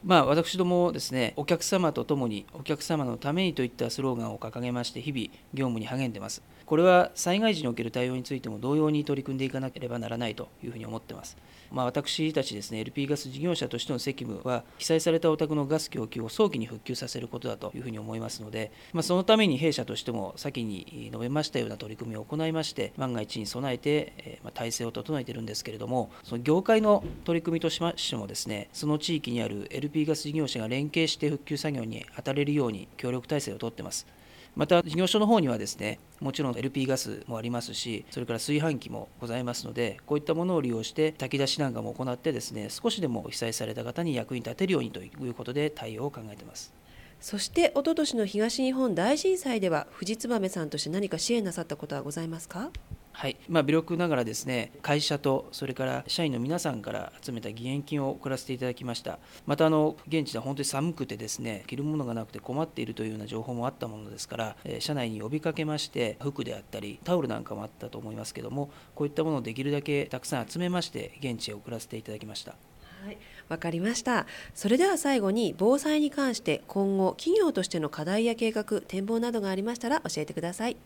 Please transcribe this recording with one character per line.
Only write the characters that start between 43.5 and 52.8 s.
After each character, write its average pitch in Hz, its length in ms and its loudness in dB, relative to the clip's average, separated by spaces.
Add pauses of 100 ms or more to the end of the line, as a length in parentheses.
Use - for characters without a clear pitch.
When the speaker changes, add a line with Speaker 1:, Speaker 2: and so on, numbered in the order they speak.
Speaker 1:
さ 117 140 -2
れ 110 80 -6
た 120 100 -6
方 123 180 -4
に 156 140 2
役 117 180 -2
に 123 60 0
立 117 160 -6
て 190 100 2
る 185 60 4
よ 151 80 4
う - 20 0
に 113 80 -2
と 92 100 -10
い 92 100 -14 (180)
う 120 40 -4
こ 117 120 -8
と 120 80 -6
で 147 180 2
対 113 300 -8
応 135 60 -2
を 143 40 -2
考 120 120 -12 (100)
え - 20 -12
て 98 100 -16
ま - 120 -16
す。 - 160 -14 (480)
Speaker 2:
そ - 180 -6
し - 100 -2
て、 - 260 4
一 - 40 6
昨 320 160 4
年 311 200 2
の 214 120 2
東 220 360 0
日 262 100 2
本 262 220 2
大 202 220 4
震 381 220 2
災 247 220 0
で 190 80 4
は、 156 240 2
富 - 140 -8
士 220 100 -2
燕 220 320 0
さ 180 160 -2
ん 147 60 -6
と 151 80 -6
し - 60 -2
て 147 60 -4
何 190 180 0
か 156 100 -2
支 - 160 2
援 226 100 2
な 180 80 -2
さ 175 100 -6
っ - 20 -4
た 147 120 -6
こ 147 100 -10
と 143 80 -6
は 139 80 -4
ご 143 80 -6
ざ 165 120 -4
い 165 60 -4
ま 165 120 -6
す - 80 -14
か？ 247 220 -8 (480)